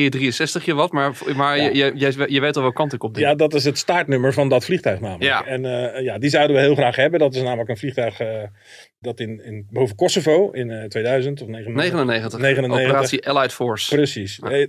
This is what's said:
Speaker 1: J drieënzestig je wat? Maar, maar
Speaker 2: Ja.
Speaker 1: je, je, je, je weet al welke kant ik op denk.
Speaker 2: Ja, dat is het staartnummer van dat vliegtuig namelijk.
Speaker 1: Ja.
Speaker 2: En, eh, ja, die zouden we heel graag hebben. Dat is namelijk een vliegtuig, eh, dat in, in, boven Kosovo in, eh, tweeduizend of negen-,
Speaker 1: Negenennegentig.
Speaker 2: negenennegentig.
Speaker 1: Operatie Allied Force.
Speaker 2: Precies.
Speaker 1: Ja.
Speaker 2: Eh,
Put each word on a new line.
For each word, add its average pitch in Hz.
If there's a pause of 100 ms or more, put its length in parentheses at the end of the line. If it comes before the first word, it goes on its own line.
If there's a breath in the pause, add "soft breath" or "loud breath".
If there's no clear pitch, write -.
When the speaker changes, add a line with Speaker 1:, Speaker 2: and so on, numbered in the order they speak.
Speaker 1:
J 139
drieënzestig 139
je 165
wat? 156
Maar, 139 (180)
maar 143
Speaker 2:
Ja. 147
Speaker 1:
je, 139
je, 139
je, 139
je 135
weet 147
al 139
welke 127
kant 151
ik 127
op 110
denk. 147
Speaker 2:
Ja, 147
dat 151
is 139
het 143
staartnummer 139
van 139
dat 156
vliegtuig 120
namelijk. 110
Speaker 1:
Ja. 131
Speaker 2:
En, 131 (300)
eh, 131
ja, 110
die 139
zouden 147
we 135
heel 143
graag 131
hebben. 156
Dat 139
is 131
namelijk 117
een 120
vliegtuig, 123
eh, 110 (560 loud breath)
dat 120
in, 110
in, 107
boven 113
Kosovo 175
in, 123
eh, 110
tweeduizend 131
of 107
negen-, 110
Speaker 1:
Negenennegentig. 123
Speaker 2:
negenennegentig. 127
Speaker 1:
Operatie 139
Allied 135
Force. 117
Speaker 2:
Precies. 123
Speaker 1:
Ja. 113
Speaker 2:
Eh, 139